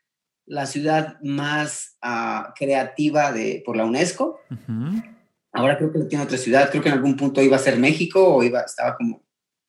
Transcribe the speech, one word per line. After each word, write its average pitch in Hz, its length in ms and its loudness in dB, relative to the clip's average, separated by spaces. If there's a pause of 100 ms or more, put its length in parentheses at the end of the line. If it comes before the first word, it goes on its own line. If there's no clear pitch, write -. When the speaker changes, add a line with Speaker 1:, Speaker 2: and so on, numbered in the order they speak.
(460)
Speaker 1:
la 143 200 -8
ciudad 156 560 -2
más, 147 800 -4
ah, 113 560 -6
creativa 143 720 0
de, 110 340 -4
por 117 120 -4
la 113 80 0
unesco. 175 560 -2 (100)
Speaker 2:
Ujú. 127 500 -6 (520)
Speaker 1:
Ahora 135 240 2
creo 156 160 -2
que 165 60 0
lo 131 80 -2
tiene 143 180 -4
otra 127 120 -4
ciudad. 131 340 4
Creo 156 120 -2
que 156 60 2
en 143 60 2
algún 135 200 2
punto 139 260 0
iba 135 140 6
a 131 40 2
ser 131 180 2
México 160 440 2 (140)
o 123 80 4
iba, 120 180 0
estaba 120 360 -4
como, 117 260 -6 (460)